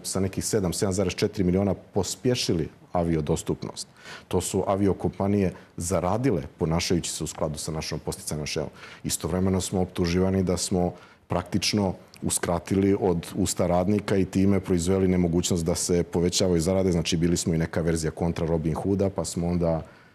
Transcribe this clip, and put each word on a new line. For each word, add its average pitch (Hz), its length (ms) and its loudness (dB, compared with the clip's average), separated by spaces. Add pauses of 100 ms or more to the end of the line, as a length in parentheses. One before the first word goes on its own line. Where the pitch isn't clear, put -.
sa - 160 -4
nekih 95 260 -2
sedam, 92 280 0
sedam 98 200 0
zarez 95 200 0
četiri 104 300 -2
miliona 95 300 2
pospješili 101 960 -2 (240)
aviodostupnost. 82 960 -2 (400)
To 92 140 0
su - 260 -2
aviokompanije 98 840 2 (240)
zaradile 90 640 0 (140)
ponašajući 82 540 0
se - 120 -6
u 78 40 -6
skladu 76 300 -4
sa - 140 -8
našom 78 280 -6
podsticajnom 76 460 -8
šemom. 76 240 -6 (340)
Istovremeno 92 580 0
smo 92 200 -2
optuživani 92 600 0
da 90 140 0
smo 90 360 0 (340)
praktično 92 640 0 (280)
uskratili 98 800 0
od 87 360 0
usta 92 320 0
radnika 95 500 2
i 92 80 4
time 98 340 2
proizveli 95 480 2
nemogućnost 87 580 2
da 85 100 0
se 87 280 2
povećavaju 90 580 2
zarade. 95 300 2
Znači, 85 260 0
bili 85 200 2
smo 87 160 0
i 82 40 2
neka 82 240 0
verzija 80 300 0
kontra 87 340 -2
Robin 80 280 0
Hooda, 98 360 0
pa 85 160 -4
smo 87 220 -4
onda, 85 340 0 (340)